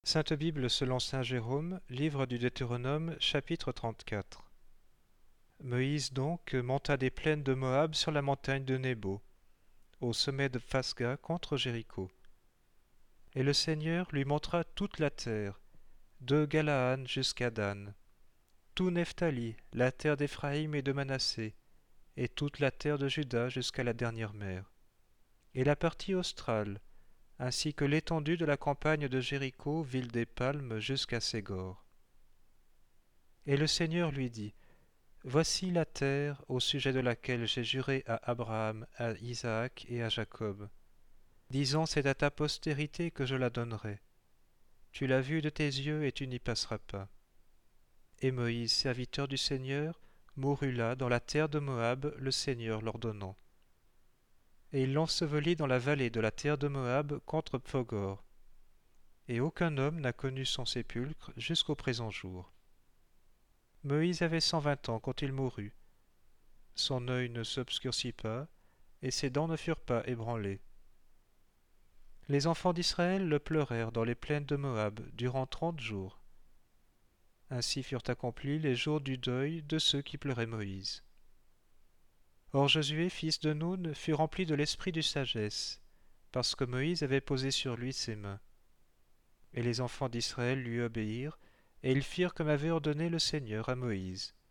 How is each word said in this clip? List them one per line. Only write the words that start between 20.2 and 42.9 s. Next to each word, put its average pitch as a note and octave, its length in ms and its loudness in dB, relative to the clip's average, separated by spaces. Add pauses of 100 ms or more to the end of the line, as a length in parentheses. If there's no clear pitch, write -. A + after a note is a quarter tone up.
et C#3+ 80 0
de C3+ 80 0
Manassé, C3+ 640 -2 (640)
et B2 100 0
toute - 320 -4
la C#3 140 4
terre D3 260 0
de C#3 80 2
Juda B2+ 420 0
jusqu'à B2+ 360 -2
la A#2 80 2
dernière A2+ 420 -2
mer, G2 380 -6 (840)
et C3 80 0
la C#3+ 140 6
partie F#3 400 0
australe, G#2+ 640 -2 (640)
ainsi B2+ 300 0
que C#3+ 140 0
l'étendue D#3 500 2
de E3 80 0
la C#3+ 140 4
campagne D3 500 2
de B2+ 100 2
Jéricho, C#3 640 -2
ville B2+ 260 -2
des A#2 180 0
palmes, B2+ 520 -2
jusqu'à A#2+ 420 -2
Ségor. F#2+ 680 -4 (1600)
Et C#3 100 4
le D3+ 100 4
Seigneur E3 440 2
lui C3+ 180 -2
dit, « G#2+ 240 -6 (720)
Voici D#3+ 460 2
la E3+ 160 2
terre C#3+ 640 -2
au B2+ 120 0
sujet C3+ 320 2
de B2+ 80 4
laquelle A#2+ 460 0
j'ai A#2 180 0
juré C3+ 420 0
à A#2 100 0 (140)
Abraham, A2 560 -2 (120)
à A#2 140 0
Isaac A#2 760 -4
et A#2+ 140 -2
à A2 80 0
Jacob, G#2 580 -4 (800)
disant, C#3+ 380 2
C'est D3 180 2
à C3+ 100 4
ta C#3+ 160 2
postérité D3+ 800 -2